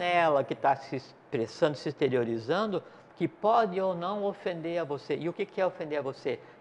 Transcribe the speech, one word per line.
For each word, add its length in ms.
nela, 440
que 100
tá 220
se 200
expressando, 800
se 140
exteriorizando, 920
que 120
pode 520
ou 140
não 300
ofender 560
a 40
você. 320
E 120
o 40
que 140
que 140
é 60
ofender 340
a 20
você? 380